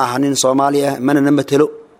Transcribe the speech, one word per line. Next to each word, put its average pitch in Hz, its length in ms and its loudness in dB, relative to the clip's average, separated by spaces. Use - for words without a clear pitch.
aha 123 180 -2
nin 139 160 0
Soomaali 139 500 0
ah, 139 140 -2
mana 139 220 0
na 139 100 2
matelo. 143 360 2